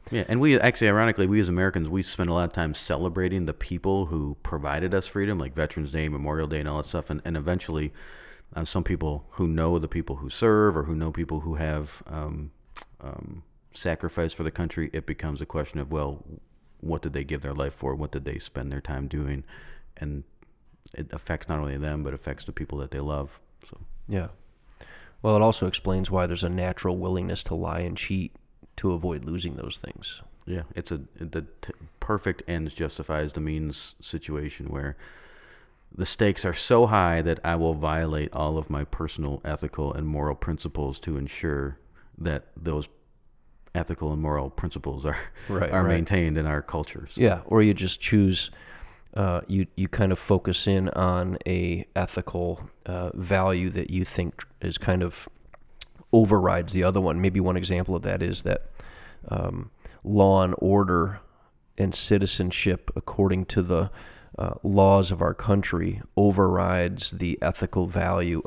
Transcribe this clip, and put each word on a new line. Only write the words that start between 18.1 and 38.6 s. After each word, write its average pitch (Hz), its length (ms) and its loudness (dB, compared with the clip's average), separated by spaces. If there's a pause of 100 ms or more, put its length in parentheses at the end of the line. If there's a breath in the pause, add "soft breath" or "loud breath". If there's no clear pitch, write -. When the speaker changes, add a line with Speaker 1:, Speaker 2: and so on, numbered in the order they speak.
Speaker 1:
did 69 140 -6
they 69 160 -8
spend 67 320 -8
their 69 80 -6
time 69 260 -6
doing? 71 380 -4 (540 loud breath)
And 73 260 -6 (720)
it 76 180 -8
affects - 360 -6
not 78 120 -2
only 69 160 -4
them, 76 260 -4
but 69 100 -4
affects 71 320 -8
the - 60 -12
people 73 280 -8
that 67 120 -8
they 71 80 -6
love. 71 400 -4 (300)
So. - 100 -16 (300)
Speaker 2:
Yeah. 92 200 -2 (920 loud breath)
Well, 107 140 6
it 104 60 8
also 110 260 4
explains 92 420 0
why 92 160 4
there's 85 160 -2
a 90 60 2
natural 90 480 0
willingness 92 480 -2
to - 100 -4
lie 85 260 -4
and 87 160 -4
cheat - 380 -4 (440)
to 95 160 0
avoid 80 300 -4
losing 82 300 -6
those 57 240 -10
things. - 440 -14 (240)
Speaker 1:
Yeah, 87 160 -6 (120)
it's - 160 -10
a, 78 120 -6 (180)
the 82 220 -8 (180)
t-, - 120 -12 (280)
perfect - 480 -2
ends 80 260 -4
justifies 76 600 -4
the 78 60 -6
means 78 600 -6
situation 73 680 -8
where 71 260 -6 (1000 loud breath)
the 87 120 -4
stakes - 380 2
are 90 100 -2
so 120 320 6
high 90 360 4
that 82 220 0
I 85 120 2
will 80 180 2
violate 78 580 -2
all 76 260 -2
of 76 120 -6